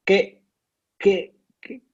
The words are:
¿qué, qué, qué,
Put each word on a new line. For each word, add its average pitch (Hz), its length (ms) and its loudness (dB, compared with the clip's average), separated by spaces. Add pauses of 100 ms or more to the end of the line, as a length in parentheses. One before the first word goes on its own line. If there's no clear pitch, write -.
¿qué, 196 380 0 (560)
qué, - 400 -2 (240)
qué, - 200 -20 (120)